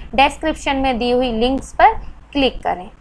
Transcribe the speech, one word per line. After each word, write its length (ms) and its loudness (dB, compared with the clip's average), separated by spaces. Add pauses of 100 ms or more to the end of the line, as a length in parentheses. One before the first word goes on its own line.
(140)
description 600 0
में 220 0
दी 120 0
हुई 220 2
links 420 -2
पर 240 4 (340)
click 300 0
करें। 280 -4 (100)